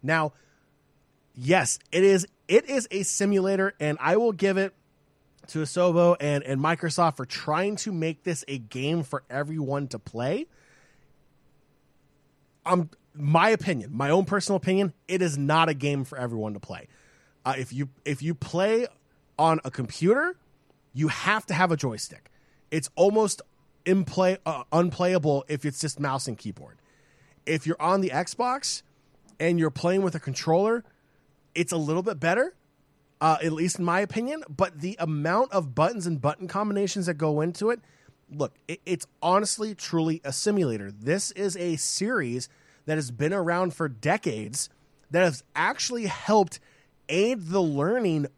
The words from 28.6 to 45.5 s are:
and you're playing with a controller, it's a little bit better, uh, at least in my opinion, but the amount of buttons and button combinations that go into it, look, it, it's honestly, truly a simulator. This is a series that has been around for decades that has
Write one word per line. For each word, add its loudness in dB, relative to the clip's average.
and 2
you're 2
playing 0
with 0
a -4
controller, 0
it's 0
a -2
little 0
bit -4
better, 2
uh, 6
at 0
least 0
in -2
my 2
opinion, -4
but -2
the -6
amount 0
of -2
buttons 2
and -2
button -2
combinations -2
that -2
go 0
into -2
it, -4
look, -6
it, -10
it's -4
honestly, 0
truly -2
a -6
simulator. 0
This -2
is -4
a -2
series -2
that -2
has -4
been -2
around 0
for -4
decades -2
that 2
has 0